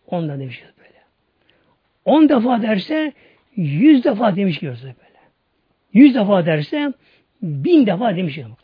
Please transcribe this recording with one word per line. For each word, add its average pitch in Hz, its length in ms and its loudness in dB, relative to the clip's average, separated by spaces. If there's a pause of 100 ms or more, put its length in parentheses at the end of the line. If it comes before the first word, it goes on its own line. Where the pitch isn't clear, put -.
On 170 220 -8
defa 139 100 -10
demiş 131 180 -14
gibi - 200 -20
böyle. - 240 -20 (1040)
On 285 240 4
defa 240 320 0
derse 254 520 -4 (420)
yüz 220 480 2
defa 220 320 -2
demiş 190 240 -2
gibi 151 100 -10
yazılıyor 123 260 -16
böyle. - 240 -20 (720)
Yüz 262 220 8
defa 196 300 0
derse 247 480 -4 (480)
bin 202 440 2
defa 202 300 -2
demiş 165 200 -6
gibi. 135 120 -14 (160)